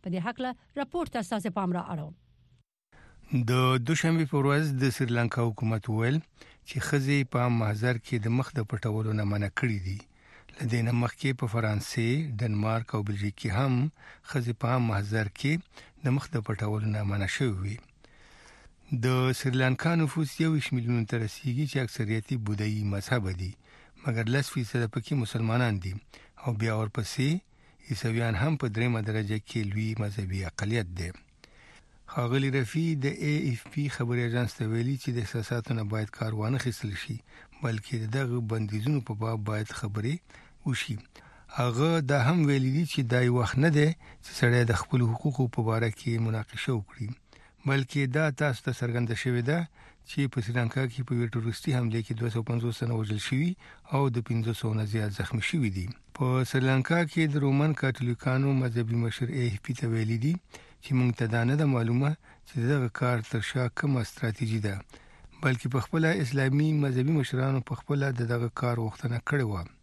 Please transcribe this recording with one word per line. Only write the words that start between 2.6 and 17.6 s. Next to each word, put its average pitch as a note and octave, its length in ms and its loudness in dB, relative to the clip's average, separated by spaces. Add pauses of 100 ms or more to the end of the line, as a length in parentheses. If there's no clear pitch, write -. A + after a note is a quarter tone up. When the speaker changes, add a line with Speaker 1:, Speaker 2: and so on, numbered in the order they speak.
Speaker 2:
د - 20 4 (340)
دوشنبې E3 460 2
په D3 100 2
ورځ C#3+ 220 4 (180)
د C3+ 160 4
سریلانکا A#2 500 0
حکومت A2 400 -2
وویل A#2 300 2 (500)
چې - 80 -8 (120)
ښځې C#3+ 300 4 (120)
په - 60 -2 (100)
عام A#2 160 4
محضر A2 420 0
کې - 200 -2
د A#2 140 2
مخ - 200 -2
د G#2+ 120 -4
پټولو A2 500 -2
نه G#2 120 0
منع G#2 180 0 (100)
کړي A2+ 260 0
دي. F#2+ 120 -4 (580)
له - 140 -8
دې A#2+ 180 2
نه A#2+ 40 2 (100)
مخکې B2 380 -2
په B2+ 140 -2
فرانسې، A2+ 560 0 (280)
ډنمارک A2 560 0
او G#2+ 140 2
بلژیک G2+ 320 -2
کې - 180 -2
هم C3+ 320 2 (400)
ښځې A#2+ 300 -2
په B2 120 -2
عام B2+ 200 4
محضر G#2 340 0 (120)
کې C#3 140 0 (520)
د C3 120 2
مخ - 200 -4
د A2 100 -2
پټولو G#2+ 480 -2
نه G#2+ 160 -2
منع G2+ 260 0
شوې A#2 260 0